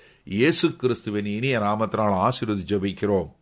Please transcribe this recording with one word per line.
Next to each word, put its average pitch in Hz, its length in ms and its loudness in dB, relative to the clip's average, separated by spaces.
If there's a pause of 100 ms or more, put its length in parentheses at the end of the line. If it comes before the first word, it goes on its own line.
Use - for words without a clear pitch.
(240)
இயேசு 143 520 2
கிறிஸ்துவின் 107 500 -2
இனிய 117 320 -2
நாமத்தினால் 104 680 2
ஆசீர்வதி 107 380 0
ஜெபிக்கிறோம் 98 640 0 (120)